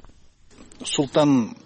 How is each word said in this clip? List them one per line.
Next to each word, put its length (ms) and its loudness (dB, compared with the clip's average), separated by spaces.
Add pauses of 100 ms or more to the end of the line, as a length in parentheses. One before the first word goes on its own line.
(800)
Султан 840 0